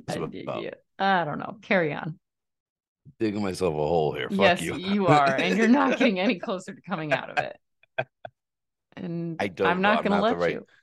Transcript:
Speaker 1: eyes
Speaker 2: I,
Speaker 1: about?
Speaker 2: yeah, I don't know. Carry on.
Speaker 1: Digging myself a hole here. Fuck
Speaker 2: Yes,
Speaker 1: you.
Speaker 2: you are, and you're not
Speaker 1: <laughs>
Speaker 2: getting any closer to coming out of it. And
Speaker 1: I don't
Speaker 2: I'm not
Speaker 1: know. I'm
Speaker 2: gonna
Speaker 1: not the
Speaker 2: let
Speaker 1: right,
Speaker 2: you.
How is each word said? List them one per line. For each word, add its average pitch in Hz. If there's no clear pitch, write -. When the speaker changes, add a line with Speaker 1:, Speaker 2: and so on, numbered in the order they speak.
Speaker 1:
eyes -
Speaker 2:
I, 82
Speaker 1:
about? 57
Speaker 2:
yeah, -
I 190
don't 151
know. -
Carry 170
on. -
Speaker 1:
Digging 107
myself 90
a -
hole 76
here. 65
Fuck -
Speaker 2:
Yes, 98
Speaker 1:
you. 85
Speaker 2:
you 196
are, 143
and 180
you're 220
not 254
Speaker 1:
<laughs> -
Speaker 2:
getting 202
any 190
closer 185
to 135
coming 160
out -
of -
it. -
And 170
Speaker 1:
I 208
don't 185
Speaker 2:
I'm 180
not 208
Speaker 1:
know. -
I'm -
Speaker 2:
gonna 202
Speaker 1:
not 214
the 240
Speaker 2:
let 175
Speaker 1:
right, 170
Speaker 2:
you. -